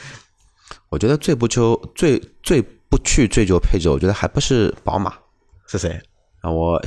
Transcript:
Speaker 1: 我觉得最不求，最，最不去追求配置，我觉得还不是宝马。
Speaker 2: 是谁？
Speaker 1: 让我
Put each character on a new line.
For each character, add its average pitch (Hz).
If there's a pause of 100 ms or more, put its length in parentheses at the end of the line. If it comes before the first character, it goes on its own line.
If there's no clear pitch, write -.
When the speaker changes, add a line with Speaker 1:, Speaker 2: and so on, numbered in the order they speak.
(880)
Speaker 1:
我 -
觉 -
得 143
最 151
不 117
求， 117 (160)
最， 143 (200)
最 151
不 -
去 -
追 110
求 90
配 -
置， 85
我 69
觉 85
得 98
还 -
不 -
是 123 (100)
宝 -
马。 98 (540)
Speaker 2:
是 -
谁？ 82 (420)
Speaker 1:
让 82
我 82